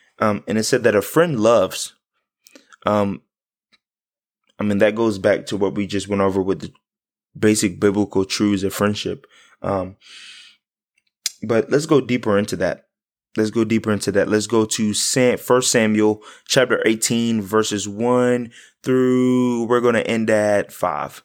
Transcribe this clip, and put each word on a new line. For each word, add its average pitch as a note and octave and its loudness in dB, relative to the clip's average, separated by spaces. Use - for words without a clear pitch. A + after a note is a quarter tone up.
Um, G#2+ -2
and G#2+ -2
it A2 -2
said A#2+ 0
that G#2+ 4
a G#2 4
friend D#3 0
loves. G#2+ 2
Um, G2+ -2
I G#2 -4
mean, G#2 0
that G#2+ 4
goes A2 0
back G2 0
to G#2+ -8
what G2 -2
we G#2 -4
just G2 -6
went G2+ -2
over G2 0
with F#2 -2
the F2+ -14
basic G#2+ 0
biblical G2+ 0
truths G#2 0
of F#2+ -4
friendship. G#2 -4
Um, F#2+ -4
but A2 0
let's D3 0
go D3 2
deeper A2+ 0
into G#2 -4
that. F2 -4
Let's A2 0
go A2+ 0
deeper A2 0
into G2+ -2
that. G2 2
Let's G#2 0
go A2 2
to G#2+ -2
Sam-, B2 0
First B2+ 0
Samuel G#2+ 2
chapter A#2+ 0
eighteen, A2+ 0
verses G#2 -2
one B2 -2
through, B2+ 2
we're A#2+ 2
gonna A#2 2
end A2+ -2
at G#2 2
five. D2 -6